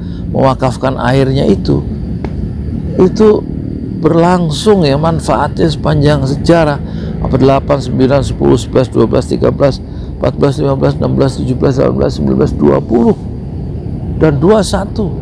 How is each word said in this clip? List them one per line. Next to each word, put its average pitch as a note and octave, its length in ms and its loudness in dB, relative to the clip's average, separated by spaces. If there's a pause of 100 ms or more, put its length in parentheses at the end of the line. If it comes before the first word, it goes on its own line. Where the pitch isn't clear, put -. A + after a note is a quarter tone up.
(320)
mewakafkan C3 640 0
airnya C3 480 0
itu, - 400 0 (1160)
itu G#3+ 420 4 (560)
berlangsung E3+ 880 2
ya, C3+ 80 2
manfaatnya D3+ 720 0
sepanjang D3 560 2
sejarah. D3 560 2 (400)
Abad - 240 -2
delapan, C3+ 400 4
sembilan, C3 400 2
sepuluh, C#3 320 2
sebelas, B2 320 0
dua C#3 160 0
belas, - 240 0
tiga B2 240 0
belas, C3 320 0 (340)
empat C3 220 -2
belas, C#3 160 2
lima C#3+ 240 0
belas, C#3+ 160 2
enam C#3 240 -2
belas, C3 160 0
tujuh B2 220 -2
belas, C#3 180 0
delapan C3 240 2
belas, C3+ 160 0
sembilan C2+ 240 0
belas, - 160 0
dua - 240 4
puluh, A3+ 380 2 (1040)
dan D#3 180 2
dua G3 240 4
satu. G3 480 -4 (100)